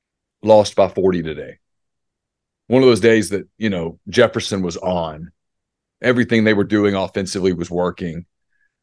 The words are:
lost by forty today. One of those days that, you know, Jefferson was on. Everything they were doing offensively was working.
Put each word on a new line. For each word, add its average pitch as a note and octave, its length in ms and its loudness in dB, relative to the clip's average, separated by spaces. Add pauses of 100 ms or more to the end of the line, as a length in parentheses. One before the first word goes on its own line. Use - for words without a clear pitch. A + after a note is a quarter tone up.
(420)
lost G#2+ 340 4
by G2 100 4
forty F#2 360 0
today. D2 360 -12 (1080)
One B2+ 160 2
of C3 60 6
those A2 120 4
days A2 300 2
that, F#2+ 260 -8
you G#2+ 140 -4
know, E2+ 280 -6 (100)
Jefferson A2 540 0
was E2+ 140 -6
on. E2 560 -6 (680)
Everything A#2 420 2
they A2 100 4
were G2+ 100 0
doing G#2 300 0
offensively F#2+ 580 -2
was E2 180 -6
working. F2 560 -6 (560)